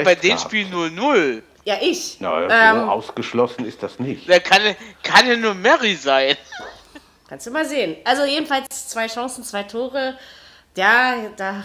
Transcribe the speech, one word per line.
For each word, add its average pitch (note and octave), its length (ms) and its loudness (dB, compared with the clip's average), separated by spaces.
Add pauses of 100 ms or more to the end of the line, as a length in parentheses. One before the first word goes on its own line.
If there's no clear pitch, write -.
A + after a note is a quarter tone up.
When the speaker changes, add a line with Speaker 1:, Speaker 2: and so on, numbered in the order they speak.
Speaker 1:
bei F3+ 80 6
Speaker 2:
recht F3 120 2
Speaker 1:
dem F3+ 120 4
Speaker 2:
gehabt. - 80 -4
Speaker 1:
Spiel G#3 260 -4
null E3+ 220 -4
null? E3+ 520 2 (200)
Speaker 3:
Ja, G3+ 180 -2
ich. - 380 -2
Speaker 2:
Na, - 120 -2 (100)
so F3+ 120 0
Speaker 3:
Ähm, A3 360 4
Speaker 2:
ausgeschlossen A#2+ 760 -2
ist - 180 -12
das - 160 -8
nicht. B2+ 300 -8
Speaker 1:
Da F3 100 6
kann, F#3+ 220 2 (420)
kann A#3 240 4
ja A#3+ 100 2
nur A3 160 -2
Mary G#3+ 420 2
sein. C3+ 400 2 (920)
Speaker 3:
Kannst C#3 200 -16
du A#3 40 -12
mal D4+ 140 -2
sehen. A#3 380 -4
Also C4+ 220 2
jedenfalls C#4 640 -4
zwei A3+ 180 -4
Chancen, A#3+ 360 -8
zwei G3+ 200 -8
Tore. C4 540 -6 (580)
Ja, A#3+ 400 4 (220)
da G3 280 -6